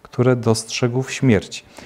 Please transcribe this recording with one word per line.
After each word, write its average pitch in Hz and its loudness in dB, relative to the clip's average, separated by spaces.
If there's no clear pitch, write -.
które 127 0
dostrzegł 117 -2
w 131 -8
śmierci”, - 0